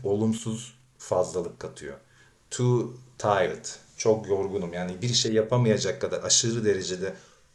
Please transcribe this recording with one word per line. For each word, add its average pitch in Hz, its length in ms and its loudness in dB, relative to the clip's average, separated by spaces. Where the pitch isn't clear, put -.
olumsuz 110 760 -2
fazlalık 90 640 -2
katıyor. - 360 -12
Too 123 440 0
tired, 98 460 2
çok 104 320 2
yorgunum. 95 440 -2
Yani 90 300 -6
bir 120 120 0
şey - 180 2
yapamayacak 107 680 2
kadar 87 220 -2
aşırı 113 420 2
derecede 92 520 0